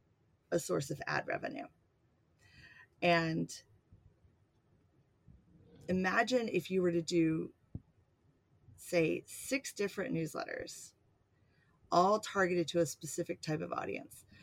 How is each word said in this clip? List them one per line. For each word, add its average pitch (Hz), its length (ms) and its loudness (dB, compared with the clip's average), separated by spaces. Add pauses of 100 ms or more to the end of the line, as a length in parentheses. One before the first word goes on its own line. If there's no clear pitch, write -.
(520)
a 175 80 2
source 156 320 -2
of 147 160 -8
ad 151 180 -2
revenue. - 400 -6 (1400)
And 165 520 2 (2250)
imagine 214 640 2
if 180 200 0
you 185 100 2
were 175 100 4
to 170 100 2
do, 165 500 2 (1300)
say, 170 480 2
six - 480 -4
different 196 400 -4
newsletters, - 760 -6 (1000)
all 190 280 6
targeted 175 500 2
to 170 100 2
a 165 60 6
specific - 560 -6
type 156 200 -4
of - 120 -6
audience. - 520 -8 (180)